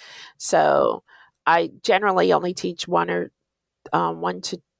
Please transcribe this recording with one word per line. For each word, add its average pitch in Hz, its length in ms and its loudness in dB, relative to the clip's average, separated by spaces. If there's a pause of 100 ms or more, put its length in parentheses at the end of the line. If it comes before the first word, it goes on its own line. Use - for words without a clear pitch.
(380)
So 147 680 2 (420)
I 165 260 2 (120)
generally 185 500 2
only 180 200 0
teach 180 340 -8
one 175 220 0
or, 175 220 -4 (640)
um, 165 280 -2
one 180 200 -6
to 180 200 -10 (180)